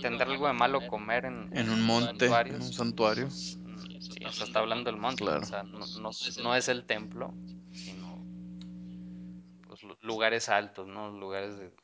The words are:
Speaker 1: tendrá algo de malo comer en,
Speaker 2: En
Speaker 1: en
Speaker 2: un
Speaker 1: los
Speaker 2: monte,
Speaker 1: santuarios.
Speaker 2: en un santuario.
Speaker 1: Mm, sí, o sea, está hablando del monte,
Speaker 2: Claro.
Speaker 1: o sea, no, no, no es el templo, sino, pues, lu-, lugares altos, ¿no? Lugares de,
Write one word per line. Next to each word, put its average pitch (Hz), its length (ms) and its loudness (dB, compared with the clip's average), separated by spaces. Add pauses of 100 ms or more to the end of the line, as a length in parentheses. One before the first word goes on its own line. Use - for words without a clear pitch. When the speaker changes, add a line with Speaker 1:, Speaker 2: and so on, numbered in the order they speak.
Speaker 1:
tendrá 123 260 2
algo 139 200 2
de 139 80 4
malo 123 320 4
comer 110 400 0
en, 120 260 -6
Speaker 2:
En - 60 -2
Speaker 1:
en 113 120 4
Speaker 2:
un 113 60 4
Speaker 1:
los 113 100 6
Speaker 2:
monte, 117 420 6
Speaker 1:
santuarios. 120 280 4
Speaker 2:
en 127 60 -4
un 123 100 -4
santuario. 117 540 2
Speaker 1:
Mm, - 720 -10
sí, - 240 -10
o - 80 -8
sea, 107 140 -4
está 107 140 2
hablando 117 300 0
del 107 80 -2
monte, 113 260 0
Speaker 2:
Claro. 76 180 4
Speaker 1:
o - 20 -4
sea, 101 180 -4
no, 101 180 -10 (200)
no, 110 100 -6 (320)
no 120 140 4
es 123 120 2
el 123 160 2
templo, 110 500 -4 (380)
sino, - 520 -10 (1400)
pues, - 140 -18
lu-, 104 180 -16
lugares 113 480 4
altos, 101 380 2
¿no? 104 240 -6
Lugares 98 480 -6
de, 92 120 -12 (140)